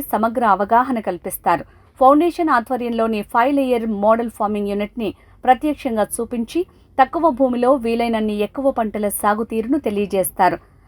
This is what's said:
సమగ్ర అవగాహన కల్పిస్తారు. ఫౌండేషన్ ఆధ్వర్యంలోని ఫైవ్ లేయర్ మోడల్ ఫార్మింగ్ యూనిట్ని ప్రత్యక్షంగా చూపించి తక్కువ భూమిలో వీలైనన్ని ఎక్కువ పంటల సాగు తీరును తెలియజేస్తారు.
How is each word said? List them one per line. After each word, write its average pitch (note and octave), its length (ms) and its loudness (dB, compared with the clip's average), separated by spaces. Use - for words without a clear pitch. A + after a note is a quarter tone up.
సమగ్ర A3+ 320 0
అవగాహన A3+ 560 2
కల్పిస్తారు. F#3 640 -2
ఫౌండేషన్ D4+ 500 4
ఆధ్వర్యంలోని A#3 720 -2
ఫైవ్ B3 340 0
లేయర్ B3 280 0
మోడల్ A3+ 260 2
ఫార్మింగ్ G3+ 400 -4
యూనిట్ని G3+ 380 -4
ప్రత్యక్షంగా B3 600 0
చూపించి A#3 460 -4
తక్కువ D4 320 2
భూమిలో B3 400 0
వీలైనన్ని A#3 500 0
ఎక్కువ C4+ 240 -2
పంటల G#3+ 380 -4
సాగు G#3+ 360 -2
తీరును A3+ 340 -2
తెలియజేస్తారు. G3 800 0